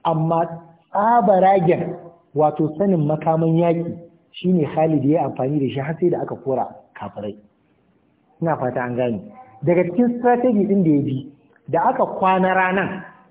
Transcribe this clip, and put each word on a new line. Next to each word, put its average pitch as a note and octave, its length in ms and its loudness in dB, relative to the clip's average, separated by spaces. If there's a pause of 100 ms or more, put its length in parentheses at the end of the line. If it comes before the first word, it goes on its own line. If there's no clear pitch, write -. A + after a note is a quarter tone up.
amma E3 400 0 (480)
tsabaragen G3 1040 2 (380)
wato D3+ 420 2
sanin F3 300 2
makaman D#3+ 500 0
yaƙi E3+ 500 0 (340)
shine F3+ 340 2
Khalid D#3 300 2
ya C#3+ 60 2 (100)
yi C#3+ 40 -2
amfani C3+ 360 -4
da C3+ 140 -2
shi C3+ 60 -4
har D#3 200 -6
sai F3+ 100 2
da C3 100 -2
aka C3+ 160 -8
kora B2+ 300 -4 (280)
kafirai. G#2 420 -12 (1040)
Ina D#3+ 140 -2
fata B2+ 260 -4
an B2 140 -6
gane. A#2+ 240 -2 (420)
Daga F3 220 2
cikin A#3+ 340 0
strategy A#3+ 480 2
ɗin G3 180 2
da D#3+ 60 4
ya C#3+ 120 4
bi, C3 300 -6 (360)
da E3 200 0
aka B3+ 180 0
kwana F#3 480 0
ranan F#3 480 0 (280)